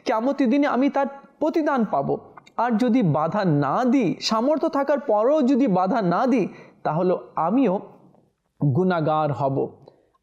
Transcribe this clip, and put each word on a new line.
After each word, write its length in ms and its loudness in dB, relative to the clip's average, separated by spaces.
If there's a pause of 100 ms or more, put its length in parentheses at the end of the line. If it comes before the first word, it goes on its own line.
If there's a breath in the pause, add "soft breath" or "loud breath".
কিয়ামতের 440 0
দিনে 180 2
আমি 220 0
তার 160 0 (340)
প্রতিদান 460 0
পাবো। 320 -2 (400)
আর 200 0
যদি 240 2
বাধা 440 0
না 400 0
দিই, 360 0
সামর্থ্য 480 0
থাকার 300 0
পরেও 420 2
যদি 260 2
বাধা 340 0
না 260 0
দিই, 200 0 (360 loud breath)
তাহলে 320 0 (200)
আমিও 440 0 (960)
গুনাহগার 560 0
হব। 540 -4 (380 soft breath)